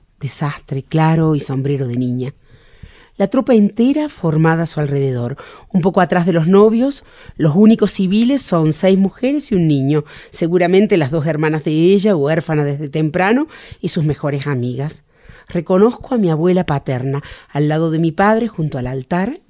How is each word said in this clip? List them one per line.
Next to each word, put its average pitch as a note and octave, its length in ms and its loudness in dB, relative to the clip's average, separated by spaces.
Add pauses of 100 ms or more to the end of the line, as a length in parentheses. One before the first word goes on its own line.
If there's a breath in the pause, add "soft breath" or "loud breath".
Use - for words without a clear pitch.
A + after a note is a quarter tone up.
(200)
de C#3 80 -8
sastre C#3 560 -8
claro D#3+ 520 2
y C#3+ 40 0
sombrero C3+ 480 -4
de A#2+ 80 -6
niña. B2 380 -4 (840 soft breath)
La G3 120 -2
tropa B3+ 260 0
entera B3 560 2
formada D#3+ 540 0
a - 20 -6
su - 140 -8
alrededor. C3+ 580 -4 (340 loud breath)
Un F#3+ 100 0
poco F#3 200 0
atrás F3 240 0
de F#3 80 0
los E3 140 0
novios, A3 560 2 (340 loud breath)
los D3+ 180 2
únicos G#3+ 360 6
civiles A3+ 500 0
son D#3 320 0
seis F#3+ 240 2
mujeres B3 540 -2
y G#3+ 40 0
un E3+ 120 2
niño, D3 360 0 (280 loud breath)
seguramente F3+ 640 2
las C#3+ 140 0
dos D#3 140 -2
hermanas D#3 380 -2
de E3 80 -2
ella, F#3 440 4
huérfanas D3+ 500 0
desde C#3+ 240 -6
temprano, F3 580 0 (320 loud breath)
y - 100 -6
sus E3 140 -4
mejores C#3+ 440 -4
amigas. C3 560 -6 (440 soft breath)
Reconozco G3 680 0
a - 20 0
mi G3 120 2
abuela F3 360 0
paterna, C#3 560 -4 (280 loud breath)
al D3 180 0
lado D#3+ 240 0
de D#3+ 80 0
mi E3 120 0
padre, A3 360 0
junto D#3 300 -6
al B2 100 -6
altar, F3 520 -4 (100)